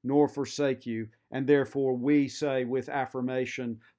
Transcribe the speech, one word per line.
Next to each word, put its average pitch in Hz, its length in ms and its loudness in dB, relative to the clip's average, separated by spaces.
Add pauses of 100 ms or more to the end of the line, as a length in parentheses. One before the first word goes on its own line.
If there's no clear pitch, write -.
nor 143 240 4
forsake 139 560 -4
you." 113 240 -6 (220)
And 131 160 -4
therefore 135 480 2
we 139 340 2
say 135 360 -2
with 127 240 -4
affirmation, 127 920 -4 (180)